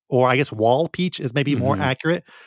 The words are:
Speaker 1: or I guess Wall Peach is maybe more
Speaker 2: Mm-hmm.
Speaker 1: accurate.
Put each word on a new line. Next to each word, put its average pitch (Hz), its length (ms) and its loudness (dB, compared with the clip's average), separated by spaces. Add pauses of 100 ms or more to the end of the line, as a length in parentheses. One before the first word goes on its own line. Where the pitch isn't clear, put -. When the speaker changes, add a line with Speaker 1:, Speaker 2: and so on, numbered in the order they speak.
Speaker 1:
or 127 180 4
I 127 100 2
guess 120 140 0
Wall 120 380 2
Peach - 300 -4
is - 160 -6
maybe 143 200 0
more 127 200 0
Speaker 2:
Mm-hmm. - 80 -4
Speaker 1:
accurate. 160 400 -2 (220)